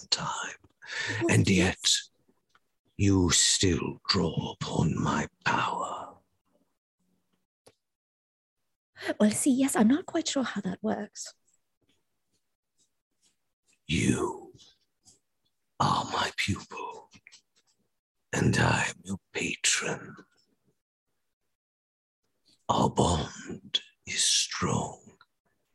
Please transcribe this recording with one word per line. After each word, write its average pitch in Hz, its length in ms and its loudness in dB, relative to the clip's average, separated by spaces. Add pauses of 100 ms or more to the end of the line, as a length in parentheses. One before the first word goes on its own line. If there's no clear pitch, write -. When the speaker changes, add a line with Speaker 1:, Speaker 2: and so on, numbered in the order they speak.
Speaker 1:
time, - 480 -6 (680)
Speaker 2:
Oh, 339 60 0
Speaker 1:
and 110 180 4
Speaker 2:
yes. 98 100 6
Speaker 1:
yet 90 340 2 (1040)
you 98 340 4
still - 760 2
draw - 540 -2
upon - 360 0
my - 300 -2 (160)
power. - 680 -4 (3000)
Speaker 2:
Well, 214 120 6
see, - 200 0
yes, 269 240 2
I'm 233 140 6
not 311 160 2
quite 330 220 -2
sure 269 160 -2
how 202 180 -6
that 185 200 -8
works. 214 520 -6 (2500)
Speaker 1:
You - 680 -2 (1300)
are - 260 0
my - 320 -4
pupil, - 720 -8 (1200)
and - 240 2
I - 320 2
am - 140 -12
your 190 160 -10 (140)
patron. - 840 -4 (2500)
Our - 220 4
bond - 920 0 (260)
is - 160 -2
strong. - 760 0 (760)